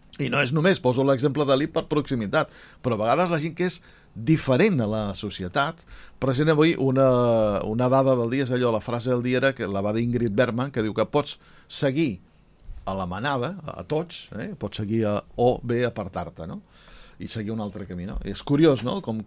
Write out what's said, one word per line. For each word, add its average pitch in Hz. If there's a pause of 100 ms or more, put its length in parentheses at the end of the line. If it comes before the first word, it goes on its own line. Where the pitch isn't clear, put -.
(240)
I 127
no 139
és 131
només, 160
poso 127
l'exemple 143
de 135
Dalí 139
per 160
proximitat, 143 (320)
però 117
a 104
vegades 147
la 165
gent 160
que 175
és - (340)
diferent 139
a 107
la 107 (180)
societat, 139 (340)
present 131
avui 156
una, 135 (600)
una 123
dada 131
del 117
dia 135
és 127
allò, 123
la 104
frase 120
del 123
dia 127
era 135
que 110
la 98
va 104
dir 117
Ingrid 117
Bergman, 120
que 120
diu 107
que 110
pots - (300)
seguir 139 (720)
a 95
la 95
manada, 127 (100)
a -
tots, 160 (100)
eh? 196
Pots -
seguir 110
a, 104 (160)
o 120
bé 120
apartar-te, 87
no? 170 (580)
I -
seguir 107
un 113
altre 101
camí, 90
no? -
És 101
curiós, 143
no? 190
Com 110